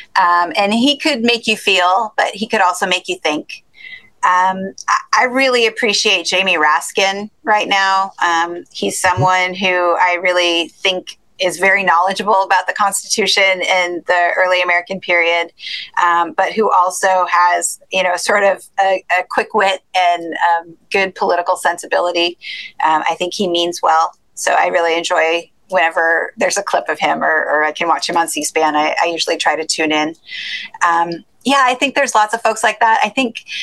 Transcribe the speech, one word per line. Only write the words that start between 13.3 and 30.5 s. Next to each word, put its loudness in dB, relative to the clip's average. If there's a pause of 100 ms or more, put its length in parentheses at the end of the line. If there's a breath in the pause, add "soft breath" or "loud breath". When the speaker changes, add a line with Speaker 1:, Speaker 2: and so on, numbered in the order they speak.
Speaker 1:
and -2
the 2
early 2
American -2
period, 0 (480 loud breath)
um, 2
but -2
who 0
also 2
has, 0 (100)
you -2
know, 0
sort 0
of 0 (160)
a, 0 (140)
a -4
quick -2
wit 0 (140)
and, 0 (140)
um, -2 (160)
good 0
political 0
sensibility. -2 (480 loud breath)
Um, 2
I -2
think -6
he -2
means -2
well. 2 (200)
So -2
I 2
really 2
enjoy -2 (200)
whenever 2
there's 0
a -2
clip -2
of -6
him 0
or, 0
or 0
I -2
can -4
watch 0
him -4
on 2
C -6
span, 0
I, 0
I 2
usually -2
try 0
to -6
tune -2
in. -2 (720 loud breath)